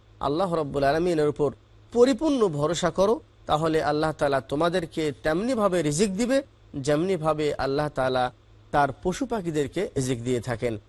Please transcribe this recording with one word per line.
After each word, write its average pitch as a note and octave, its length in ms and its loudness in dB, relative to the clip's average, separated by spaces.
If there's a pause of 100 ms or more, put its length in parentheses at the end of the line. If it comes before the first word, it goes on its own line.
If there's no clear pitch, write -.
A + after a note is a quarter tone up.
(200)
আল্লাহ E3+ 340 -2
রাব্বুল C#3+ 300 -2
আলামিনের D#3 440 2
উপর C#3+ 260 0 (400)
পরিপূর্ণ B3+ 540 4
ভরসা D#3 420 0
করো, G3+ 300 2 (260)
তাহলে D#3+ 380 2
আল্লাহ D3+ 280 0
তাআলা C#3+ 300 0
তোমাদেরকে D#3+ 720 -2 (120)
তেমনিভাবে G3 580 0
রিজিক F3+ 360 0
দিবে C4 240 0 (340)
যেমনিভাবে D3+ 800 0
আল্লাহ C#3 360 -2
তাআলা B2+ 420 0 (400)
তার C#3+ 180 2 (140)
পশু F#3 220 -2
পাখিদেরকে E3+ 720 -4
রিজিক B2+ 260 -2
দিয়ে B2 160 0
থাকেন।" A#2 380 -4 (120)